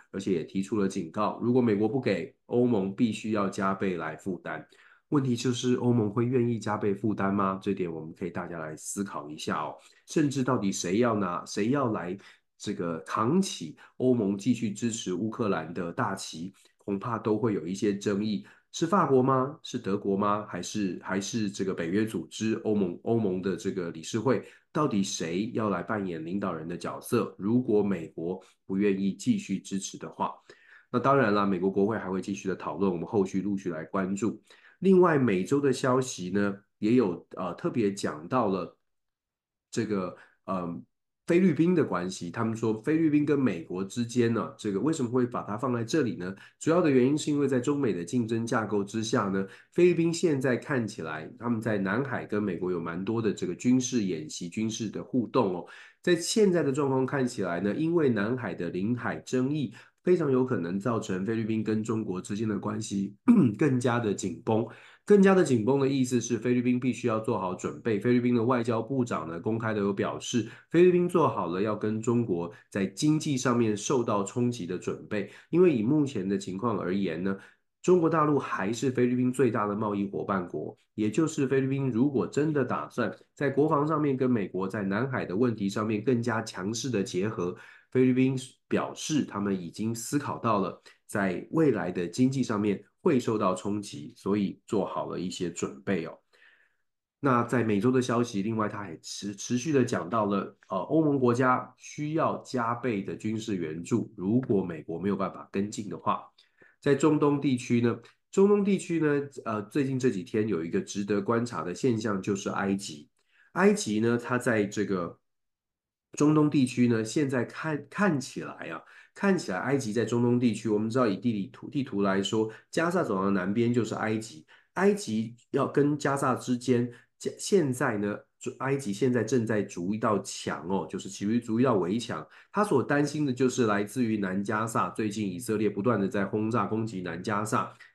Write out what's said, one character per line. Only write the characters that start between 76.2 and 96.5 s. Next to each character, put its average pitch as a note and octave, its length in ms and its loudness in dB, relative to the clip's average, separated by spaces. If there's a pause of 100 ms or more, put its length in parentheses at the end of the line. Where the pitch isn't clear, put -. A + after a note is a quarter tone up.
的 G2 100 0
情 F#2 180 -8
况 G#2+ 220 -2
而 F2 160 -2
言 F2+ 260 -2
呢， G2 160 -2 (460)
中 F3+ 180 4
国 D#3+ 80 4
大 D#3 160 2
陆 D3 140 4
还 G2+ 340 -2
是 B2+ 200 -2
菲 B2 140 2
律 B2 100 2
宾 B2 160 2
最 B2 180 4
大 A2 160 0
的 G2+ 80 -2
贸 G#2+ 180 -2
易 G2+ 140 0
伙 D#2+ 160 -4
伴 F#2+ 240 -2
国， D#2+ 300 -8 (180)
也 G#2+ 160 0
就 D#3+ 160 2
是 C#3+ 220 0
菲 C3+ 120 2
律 C3+ 60 2
宾 C3+ 240 0
如 A#2 180 4
果 A#2 160 0
真 D#3 280 0
的 C#3 120 0
打 E2 240 -4
算 A2+ 240 -2 (220)
在 C#3 160 -2
国 D3+ 180 4
防 D3 160 2
上 D#3 160 0
面 C#3 160 2
跟 C3 140 2
美 G#2 160 2
国 F#2+ 220 -4
在 G#2 160 -4
南 G#2+ 260 0
海 G#2 160 -4
的 F2+ 100 -4
问 A#2+ 160 4
题 G#2 160 -2
上 G#2+ 160 -2
面 G#2+ 180 -2
更 B2 200 2
加 A2+ 200 -2
强 G2+ 300 -6
势 A#2+ 160 -6
的 G#2 140 0
结 F2+ 260 -2
合， F2+ 280 -4 (340)
菲 B2+ 140 4
律 B2+ 80 6
宾 C3 260 2 (300)
表 D2 260 -2
示 C#3+ 300 -2
他 G2+ 160 -6
们 G2 200 -2
已 E2+ 80 -10
经 A2 240 -6
思 A#2 240 -6
考 C#3 220 -4
到 G#2+ 220 0
了 F2 200 -4 (280)
在 G2 420 -2
未 D#3 220 4
来 F2+ 180 -2
的 F2+ 160 -2
经 B2+ 240 2
济 C3+ 120 0
上 A2+ 160 -2
面 G2+ 240 0 (200)
会 D3+ 160 4
受 A#2 180 0
到 G#2 160 2
冲 G#2 300 -4
击， D2 340 -14
所 G2+ 220 0
以 F#2+ 260 -2
做 G2 220 0
好 D2+ 200 -6
了 D#2+ 120 -6
一 F2+ 100 -4
些 F2 220 -6
准 - 320 -6
备 E2+ 240 -2
哦。 - 100 -12 (1000)